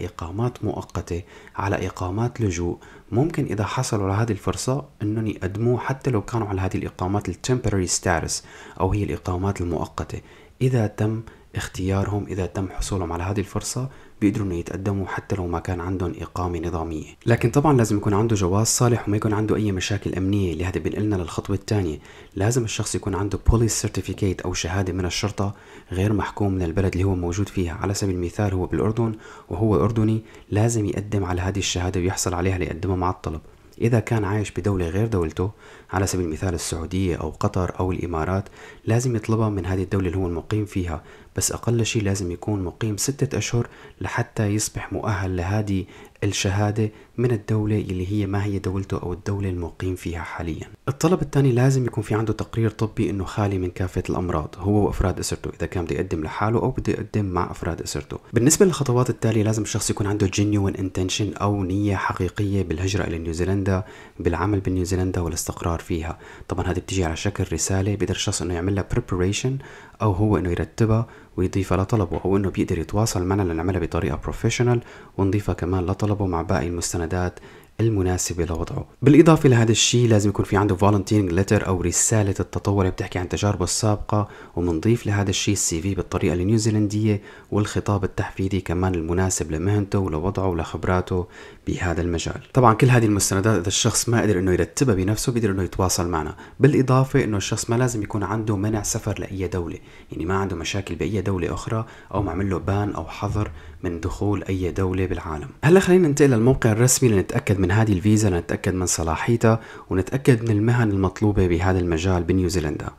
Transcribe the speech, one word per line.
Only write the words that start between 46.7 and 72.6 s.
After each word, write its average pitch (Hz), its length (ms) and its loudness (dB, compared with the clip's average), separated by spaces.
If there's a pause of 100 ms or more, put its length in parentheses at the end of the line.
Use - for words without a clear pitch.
من 120 120 2
الدولة 107 460 0
اللي 92 360 -2
هي 104 140 0
ما 98 180 -2
هي 101 140 -2
دولته 95 400 -2
أو 87 140 -4
الدولة 98 360 -4
المقيم 90 460 -4
فيها 85 260 -6
حاليًا. 80 460 -8 (220)
الطلب 160 340 2
الثاني 139 300 2
لازم 127 340 4
يكون 110 180 -4
في 110 100 -2
عنده 107 180 0
تقرير 110 380 -2
طبي 104 400 -2
إنه 95 140 -4
خالي 101 340 -2
من 90 120 -2
كافة 92 400 -4
الأمراض، 80 480 -2
هو 101 280 2
وأفراد 87 320 0
أسرته، - 400 -6
إذا - 80 -4
كان 90 180 -4
بده 71 120 -2
يقدم 90 260 -2
لحاله 104 360 0
أو 113 120 2
بده - 220 -2
يقدم 104 320 -2
مع 90 260 -2
أفراد - 320 -6
أسرته. - 360 -8 (140)
بالنسبة 135 340 6
للخطوات 127 440 2
التالية، 113 320 0
لازم 107 200 0
الشخص - 280 -4
يكون 104 160 -2
عنده 101 200 2
genuine 101 500 2
intention 92 640 -4
أو 101 220 0
نية 98 320 0
حقيقية 95 640 -2
بالهجرة 85 420 -2
إلى 82 140 -4
نيوزيلندا، 92 640 -2 (360)
بالعمل 87 400 0
بنيوزيلندا 92 600 -2
والاستقرار 82 580 -4
فيها. 82 400 -6 (300)
طبعًا 90 180 -4
هذه 87 120 -2
بتيجي 92 260 -2
على 80 120 -2
شكل 95 360 -2
رسالة، 95 420 0
بيقدر 90 200 -2
الشخص - 280 -2
إنه 90 120 -2
يعمل 90 200 0
لها 92 200 -2
preparation 101 560 0 (520)
أو 107 100 4
هو 104 240 2
إنه 87 140 0
يرتبها 110 560 0 (300)
ويضيفها 92 420 0
لطلبه، 92 460 0
أو 95 120 2
إنه 98 140 2
بيقدر 90 280 0